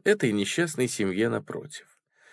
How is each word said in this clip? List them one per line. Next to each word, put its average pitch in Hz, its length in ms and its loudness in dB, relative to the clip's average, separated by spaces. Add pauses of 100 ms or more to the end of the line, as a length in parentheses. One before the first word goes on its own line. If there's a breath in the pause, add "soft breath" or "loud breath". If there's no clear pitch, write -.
этой 196 300 4
несчастной 127 560 0
семье 101 400 0
напротив. - 580 -6 (460 soft breath)